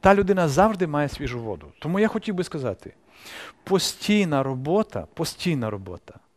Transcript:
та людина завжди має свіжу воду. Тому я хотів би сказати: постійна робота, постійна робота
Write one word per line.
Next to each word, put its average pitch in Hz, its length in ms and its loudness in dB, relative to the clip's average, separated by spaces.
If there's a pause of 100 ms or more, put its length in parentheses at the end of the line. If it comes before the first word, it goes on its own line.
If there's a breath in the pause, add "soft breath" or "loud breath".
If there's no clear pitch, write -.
та 196 140 8
людина 190 340 2
завжди 180 380 2
має 147 220 0
свіжу 123 320 -8
воду. 92 260 -10 (120)
Тому 175 220 -2
я 220 80 4
хотів 214 260 -4
би 180 100 -2
сказати: 127 500 -6 (680 loud breath)
постійна 185 800 2
робота, 135 720 -2
постійна 151 560 -2
робота 95 440 -12 (220)